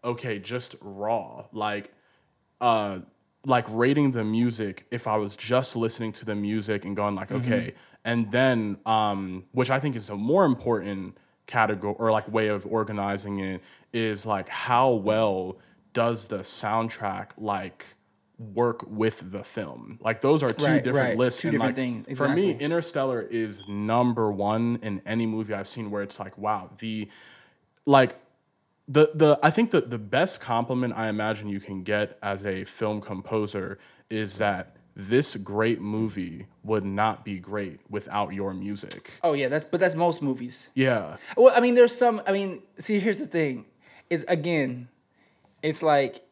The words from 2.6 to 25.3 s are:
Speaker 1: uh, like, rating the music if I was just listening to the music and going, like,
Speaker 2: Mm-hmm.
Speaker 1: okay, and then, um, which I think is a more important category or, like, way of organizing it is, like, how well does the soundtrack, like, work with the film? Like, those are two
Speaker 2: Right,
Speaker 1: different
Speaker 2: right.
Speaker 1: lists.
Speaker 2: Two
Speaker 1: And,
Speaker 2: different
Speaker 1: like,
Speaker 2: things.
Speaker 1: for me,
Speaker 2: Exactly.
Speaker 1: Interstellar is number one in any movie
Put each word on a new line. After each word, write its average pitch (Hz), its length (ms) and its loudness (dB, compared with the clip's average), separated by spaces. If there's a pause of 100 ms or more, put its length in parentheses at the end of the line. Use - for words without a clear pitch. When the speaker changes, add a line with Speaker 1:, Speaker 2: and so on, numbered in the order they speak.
Speaker 1:
uh, 104 400 2 (440)
like, 123 260 2
rating 135 420 4
the 117 120 -2
music 110 680 -2
if 120 160 -6
I 110 80 2
was 101 200 -2
just 123 380 0
listening 113 380 -2
to - 120 -14
the 110 120 -4
music 104 480 -2
and 98 120 -6
going, 104 200 0
like, 95 120 -8
Speaker 2:
Mm-hmm. 123 240 0
Speaker 1:
okay, 113 220 0 (300)
and 117 260 0
then, 117 560 2
um, 98 680 0
which 127 160 2
I 135 120 2
think 135 160 -2
is 104 140 -10
a 101 60 -6
more 147 280 4
important 101 760 -2 (280)
category 104 520 0
or, 113 140 2
like, 107 200 0
way 110 160 2
of 101 180 -2
organizing 101 720 -2
it 95 200 -6 (320)
is, 110 320 -2
like, 101 240 -2
how 127 440 4
well 101 640 0 (360)
does 117 360 0
the 104 100 -6
soundtrack, 104 960 -4
like, 98 480 -6 (540)
work 117 480 -2
with 107 460 -2
the 98 100 -10
film? 71 580 -12
Like, 113 200 -2
those 147 240 4
are 120 60 4
two 113 140 -2
Speaker 2:
Right, 143 200 4
Speaker 1:
different 127 240 2
Speaker 2:
right. 113 100 0
Speaker 1:
lists. 123 220 2
Speaker 2:
Two 165 80 -2
Speaker 1:
And, - 100 2
Speaker 2:
different 123 180 0
Speaker 1:
like, 123 300 -4
Speaker 2:
things. 131 120 -8
Speaker 1:
for 143 100 2
me, 170 220 2
Speaker 2:
Exactly. 127 140 -4
Speaker 1:
Interstellar 147 580 -2
is 113 460 -4
number 113 640 2
one 110 520 0
in 101 220 -6
any 113 220 0
movie 110 260 -4